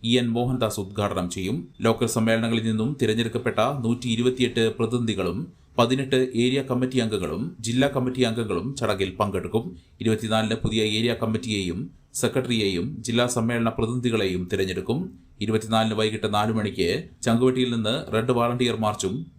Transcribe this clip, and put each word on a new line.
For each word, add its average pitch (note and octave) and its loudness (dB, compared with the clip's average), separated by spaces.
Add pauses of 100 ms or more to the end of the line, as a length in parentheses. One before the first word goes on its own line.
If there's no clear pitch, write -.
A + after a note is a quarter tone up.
(100)
ഇ A#2+ 4
എൻ A#2+ 0
മോഹൻദാസ് A#2+ 0
ഉദ്ഘാടനം G2 -2
ചെയ്യും. G2 -4 (280)
ലോക്കൽ A2+ 2
സമ്മേളനങ്ങളിൽ A2+ 2
നിന്നും A2 0 (120)
തിരഞ്ഞെടുക്കപ്പെട്ട A2+ 0 (240)
നൂറ്റി A#2+ 0
ഇരുപത്തിയെട്ട് A#2+ 2 (140)
പ്രതിനിധികളും A2 0 (400)
പതിനെട്ട് C3 2 (240)
ഏരിയ B2+ 2 (100)
കമ്മിറ്റി B2+ 0
അംഗങ്ങളും F#2+ -2 (240)
ജില്ലാ B2+ 2
കമ്മിറ്റി B2+ 0
അംഗങ്ങളും G#2+ -2 (120)
ചടങ്ങിൽ G2 0 (100)
പങ്കെടുക്കും. G#2 0 (380)
ഇരുപത്തിനാലിന് A2 2
പുതിയ A2 2 (140)
ഏരിയ A#2 2
കമ്മിറ്റിയെയും G#2 -2 (400)
സെക്രട്ടറിയെയും A2 0 (200)
ജില്ലാ A#2 2 (100)
സമ്മേളന A#2 0
പ്രതിനിധികളെയും A2+ 0
തിരഞ്ഞെടുക്കും. G2 -2 (460)
ഇരുപത്തിനാലിന് A2 0
വൈകിട്ട് G#2+ 0
നാല് G#2+ 2
മണിക്ക് F#2+ 0 (380)
ചങ്കുവെട്ടിയിൽ B2 2
നിന്ന് A2+ 0 (200)
റെഡ് A#2+ 2
വാളണ്ടിയർ A#2+ 2
മാർച്ചും G#2+ -2 (240)